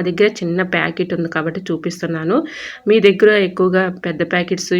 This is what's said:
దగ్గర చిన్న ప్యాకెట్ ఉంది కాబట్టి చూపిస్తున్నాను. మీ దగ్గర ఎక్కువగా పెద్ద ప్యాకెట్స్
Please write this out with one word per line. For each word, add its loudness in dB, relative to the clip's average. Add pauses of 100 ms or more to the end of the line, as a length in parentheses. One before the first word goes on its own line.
దగ్గర 2
చిన్న -4 (140)
ప్యాకెట్ -2
ఉంది -4
కాబట్టి -4
చూపిస్తున్నాను. -4 (480)
మీ 4
దగ్గర 6 (120)
ఎక్కువగా 2 (140)
పెద్ద -4
ప్యాకెట్స్ -2